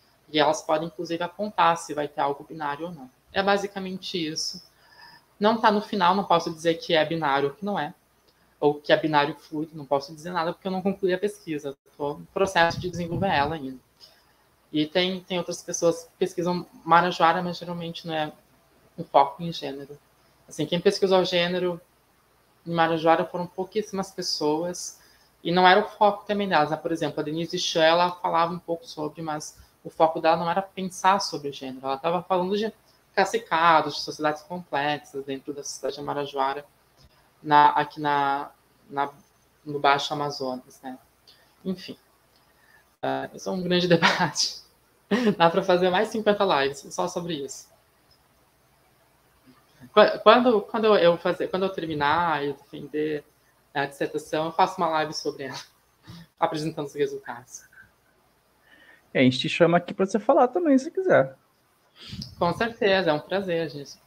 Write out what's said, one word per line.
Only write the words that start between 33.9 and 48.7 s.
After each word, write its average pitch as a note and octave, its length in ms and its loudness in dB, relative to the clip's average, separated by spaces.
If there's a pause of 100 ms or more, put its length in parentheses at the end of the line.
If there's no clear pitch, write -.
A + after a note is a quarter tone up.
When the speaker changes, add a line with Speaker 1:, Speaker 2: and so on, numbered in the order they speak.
Speaker 1:
de - 60 -8
sociedades D3+ 400 -4
complexas D3 840 -6
dentro C#3 300 -10
da C#3+ 100 -14
sociedade - 340 -10
de D3 40 -12
Marajoara, C#3+ 640 -4 (800)
na, D3 280 6
aqui D3 280 -2
na, C#3+ 500 0 (400)
na, C#3+ 200 -4 (540)
no D3 160 -6
Baixo C#3+ 340 2
Amazonas, C3+ 680 -8
né? C3 160 -14 (640)
Enfim, F3+ 320 -10 (1080)
ah, C3+ 320 -4
isso - 140 -10
é - 20 -4
um F#3 100 -4
grande F3+ 260 2
<laughs> - 20 4
debate. - 720 2 (760)
Dá E3 120 6
pra F3+ 120 0
fazer F3+ 300 2
mais G#3 160 0
cinquenta G#3 360 0
lives C#3+ 460 0
só F3+ 180 -4
sobre E3+ 280 -6
isso. C#3 320 -12 (2250)